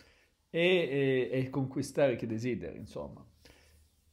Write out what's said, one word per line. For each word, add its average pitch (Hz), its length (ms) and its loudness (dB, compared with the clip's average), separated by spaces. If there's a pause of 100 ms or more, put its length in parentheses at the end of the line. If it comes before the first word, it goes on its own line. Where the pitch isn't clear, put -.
(480)
e, 139 840 2
e, 131 80 0
e 131 120 -2
conquistare 135 680 0
chi 120 100 -6
desideri, 110 520 -4
insomma. - 480 -12 (880)